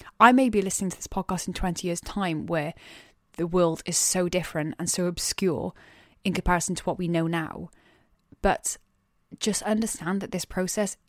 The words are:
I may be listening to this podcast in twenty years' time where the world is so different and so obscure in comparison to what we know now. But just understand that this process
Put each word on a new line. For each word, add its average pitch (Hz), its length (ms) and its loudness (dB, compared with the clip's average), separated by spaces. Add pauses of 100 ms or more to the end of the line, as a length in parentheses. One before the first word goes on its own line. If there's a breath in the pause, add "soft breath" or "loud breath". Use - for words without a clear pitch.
(200 loud breath)
I 226 120 12
may 254 180 6
be 214 120 2
listening 190 300 -2
to - 60 -10
this - 100 -12
podcast - 400 -4
in 180 60 -4
twenty 180 340 -2
years' 170 140 -2
time 175 440 -4
where 160 280 -2 (600 loud breath)
the 175 140 -2
world 170 380 2
is 175 120 -2
so 180 320 2
different 160 500 -2
and 165 100 -4
so 180 160 0
obscure - 680 -2 (500 loud breath)
in 190 100 0
comparison 180 420 0
to - 80 -8
what - 140 -2
we 180 100 -2
know 165 200 2
now. 170 420 -6 (720 soft breath)
But - 360 0 (640)
just - 240 0
understand 196 580 0
that - 100 -8
this 180 140 -4
process 190 520 -2 (120)